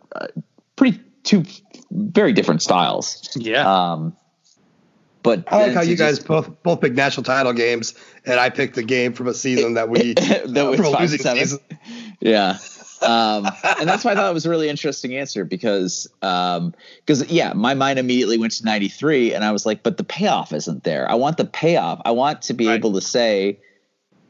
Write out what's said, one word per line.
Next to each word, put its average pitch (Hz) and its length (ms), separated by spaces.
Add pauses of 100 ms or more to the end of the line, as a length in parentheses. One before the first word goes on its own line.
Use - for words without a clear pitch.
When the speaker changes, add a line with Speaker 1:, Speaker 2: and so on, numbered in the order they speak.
(140)
Speaker 1:
uh, - 140 (480)
pretty, 254 240 (240)
two 196 180 (480)
very 165 420
different 85 300
styles. 71 720
Speaker 2:
Yeah. 117 340 (240)
Speaker 1:
Um, 80 240 (1080)
but 180 260
Speaker 3:
I - 80
like 208 100
Speaker 1:
then 190 80
Speaker 3:
how 175 80
Speaker 1:
to 170 60
Speaker 3:
you 170 80
guys 151 220
Speaker 1:
just - 100
Speaker 3:
both, 156 340
both 170 180
pick 135 140
national 135 300
title 127 280
games, 117 420 (300)
and 123 140
I 127 100
picked 135 280
the 120 80
game 123 280
from 123 140
a 120 80
season 123 400
that 113 140
we 123 260
Speaker 1:
<laughs> - 0
That - 320
was 156 300
Speaker 3:
from 190 100
a 147 60
Speaker 1:
five 143 100
Speaker 3:
losing 151 160
Speaker 1:
seven. 127 220
Speaker 3:
season. 139 180 (640)
Speaker 1:
Yeah. 101 360 (460)
Um, 107 440 (320)
and 156 100
that's - 160
why 226 80
I - 20
thought 196 160
it 175 40
was 151 100
a 165 60
really 160 180
interesting 135 480
answer 110 300
because, 95 600 (140)
um, 90 540 (320)
'cause, 139 240
yeah, 160 240
my 113 180
mind 135 260
immediately 123 380
went 113 180
to 113 100
ninety-three, 110 720
and 101 80
I 107 100
was 101 120
like, 107 180
But - 140
the - 80
payoff 165 480
isn't 76 320
there. 73 260
I 104 40
want 139 240
the 120 80
payoff. 117 580
I 117 60
want 131 320
to 127 120
be 120 120
Speaker 3:
Right. 110 80
Speaker 1:
able 110 200
to 95 60
say, 101 580 (720)